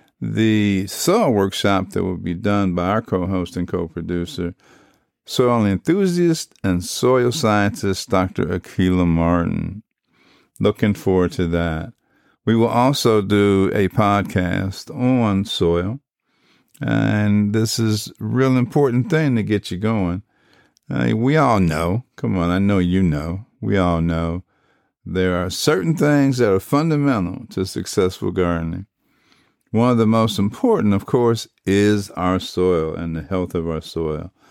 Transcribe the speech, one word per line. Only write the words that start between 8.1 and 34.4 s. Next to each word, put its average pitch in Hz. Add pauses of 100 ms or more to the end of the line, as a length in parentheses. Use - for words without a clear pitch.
Akilah 92
Martin. 85 (760)
Looking 104
forward 90
to 90
that. 85 (520)
We 110
will 113
also 120
do 98
a 98
podcast 98
on 113
soil. 92 (800)
And 104
this 110
is 107
a -
real 127
important 123
thing 151
to 107
get 104
you 90
going. 98 (680)
Uh, 123
we 131
all 123
know, 85 (100)
come 107
on, 87
I 90
know 98
you 90
know, 82 (160)
we 104
all 87
know 82 (640)
there 92
are 90
certain 165
things 143
that 107
are 95
fundamental 143
to 95
successful 92
gardening. 87 (840)
One 117
of 120
the 113
most 113
important, 101
of 95
course, 120 (180)
is 101
our 92
soil 87
and 82
the 80
health 90
of 82
our 78
soil. 82 (200)